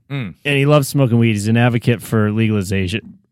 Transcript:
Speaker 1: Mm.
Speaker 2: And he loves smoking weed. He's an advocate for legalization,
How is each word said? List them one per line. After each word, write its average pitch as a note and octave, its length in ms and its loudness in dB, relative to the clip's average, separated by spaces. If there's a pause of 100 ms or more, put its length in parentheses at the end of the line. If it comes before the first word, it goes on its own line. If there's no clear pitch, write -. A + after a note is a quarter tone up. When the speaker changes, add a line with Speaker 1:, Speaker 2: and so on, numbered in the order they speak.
Speaker 1:
Mm. B2+ 260 -10 (100)
Speaker 2:
And C#3+ 120 0
he C#3 80 0
loves D3 220 2
smoking B2+ 320 2
weed. A#2 140 4
He's G#2 140 -4
an A2+ 100 2
advocate A#2+ 440 2
for G#2+ 300 -2
legalization, G2+ 880 -4 (120)